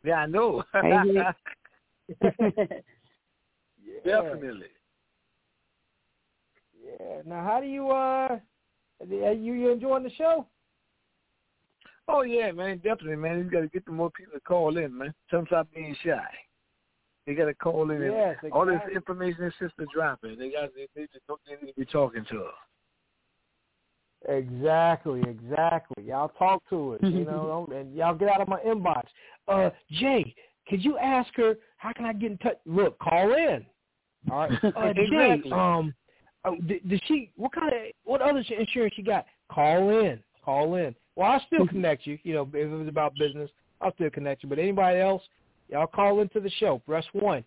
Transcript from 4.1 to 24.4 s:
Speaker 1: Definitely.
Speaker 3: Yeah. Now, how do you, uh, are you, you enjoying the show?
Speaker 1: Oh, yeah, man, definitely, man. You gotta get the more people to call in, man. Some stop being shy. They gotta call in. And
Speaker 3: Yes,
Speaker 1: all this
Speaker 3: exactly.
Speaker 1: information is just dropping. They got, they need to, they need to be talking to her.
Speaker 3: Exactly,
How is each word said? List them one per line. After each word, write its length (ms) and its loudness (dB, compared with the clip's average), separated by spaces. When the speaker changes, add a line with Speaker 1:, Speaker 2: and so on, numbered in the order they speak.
Speaker 1:
Definitely. 440 -10
Speaker 3:
Yeah. 400 -12
Now, 200 -8
how 160 2
do 60 -8
you, 240 -4
uh, 480 0
are 320 -2
you, 220 -4
you 160 2
enjoying 340 0
the 60 -8
show? 360 0
Speaker 1:
Oh, 140 4
yeah, 300 2
man, 260 -4
definitely, 380 -4
man. 220 -2
You 60 -2
gotta 240 0
get 180 -8
the 60 -12
more 180 -2
people 240 -18
to 60 -10
call 360 2
in, 220 -4
man. 160 -10
Some 160 0
stop 280 0
being 300 -10
shy. 180 0
They 80 -4
gotta 200 2
call 360 0
in. 120 -2
And 100 0
Speaker 3:
Yes, 240 0
Speaker 1:
all 140 4
this 80 2
Speaker 3:
exactly. 220 -4
Speaker 1:
information 480 -4
is 140 -4
just 160 -8
dropping. 440 -4
They 120 -8
got, 240 -6
they 120 -16
need 120 -12
to, 80 -20
they 80 -16
need 80 -16
to 80 -12
be 60 -6
talking 440 -2
to 60 -8
her. 120 0
Speaker 3:
Exactly, 840 2